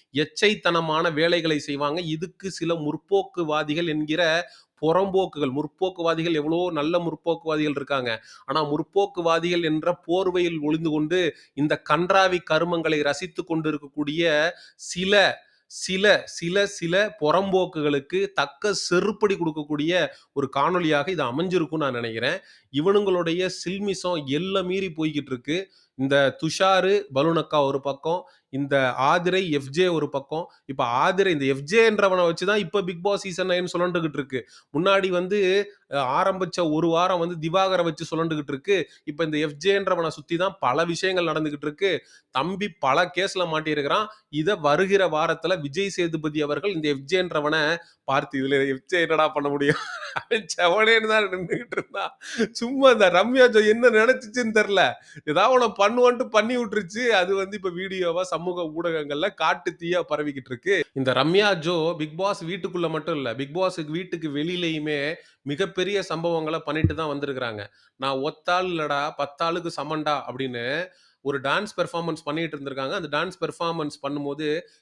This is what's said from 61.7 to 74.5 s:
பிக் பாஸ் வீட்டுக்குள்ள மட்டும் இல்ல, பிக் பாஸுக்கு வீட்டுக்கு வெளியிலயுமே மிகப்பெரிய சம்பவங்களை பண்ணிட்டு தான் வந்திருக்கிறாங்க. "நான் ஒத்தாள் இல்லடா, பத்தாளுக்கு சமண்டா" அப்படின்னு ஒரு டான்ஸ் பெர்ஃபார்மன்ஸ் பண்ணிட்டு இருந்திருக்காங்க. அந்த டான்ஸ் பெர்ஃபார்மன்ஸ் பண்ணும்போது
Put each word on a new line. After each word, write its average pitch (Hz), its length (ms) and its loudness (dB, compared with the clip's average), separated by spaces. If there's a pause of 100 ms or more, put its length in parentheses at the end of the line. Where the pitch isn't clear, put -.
பிக் 156 180 -8
பாஸ் 190 280 -4
வீட்டுக்குள்ள 170 460 -4
மட்டும் 156 240 -4
இல்ல, 127 200 -4
பிக் 139 240 -6
பாஸுக்கு 180 320 -2
வீட்டுக்கு 165 380 -6
வெளியிலயுமே 151 840 -4 (280)
மிகப்பெரிய 185 640 -2
சம்பவங்களை 160 500 -2
பண்ணிட்டு 156 360 0
தான் 151 240 -4
வந்திருக்கிறாங்க. 127 480 -6 (300)
"நான் 135 200 -2
ஒத்தாள் 175 500 -2
இல்லடா, 151 520 -2
பத்தாளுக்கு 165 520 -4 (120)
சமண்டா" 151 460 -2
அப்படின்னு 127 580 -6 (360)
ஒரு 139 180 -2
டான்ஸ் 151 260 0 (100)
பெர்ஃபார்மன்ஸ் 165 480 -4
பண்ணிட்டு 156 320 -4
இருந்திருக்காங்க. 135 340 -8
அந்த 156 280 -4
டான்ஸ் 180 220 -6
பெர்ஃபார்மன்ஸ் 151 680 -6
பண்ணும்போது 147 520 -4 (220)